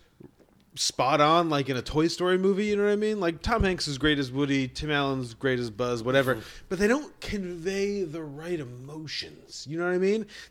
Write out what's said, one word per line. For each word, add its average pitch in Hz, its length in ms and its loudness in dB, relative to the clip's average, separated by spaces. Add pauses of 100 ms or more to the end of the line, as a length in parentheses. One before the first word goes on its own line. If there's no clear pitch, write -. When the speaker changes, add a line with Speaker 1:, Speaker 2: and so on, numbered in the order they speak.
(760)
Speaker 1:
spot 143 460 2
on, 165 280 6
like 139 200 0
in 131 80 -2
a 117 40 -2
Toy 156 260 2
Story 180 300 2
movie, 196 280 2
you 208 100 0
know 202 80 2
what 208 80 4
I 208 60 2
mean? 214 220 -2
Like, 170 220 0
Tom 220 220 2
Hanks 185 240 0
is 139 100 -4
great 147 220 4
as 131 100 -2
Woody, 135 380 0
Tim 151 240 -6
Allen's 135 420 -2
great 127 240 0
as 120 120 -2
Buzz, 120 340 -2
whatever. 131 320 4
Speaker 2:
Mm-hmm. - 320 -12
Speaker 1:
But 180 120 -4
they 208 80 4
don't 269 340 0
convey 196 840 -4
the 160 180 -6
right 156 380 -6
emotions, 135 1080 -12
you 160 80 -6
know 175 80 -2
what 180 80 0
I 180 40 2
mean? 202 300 2 (240)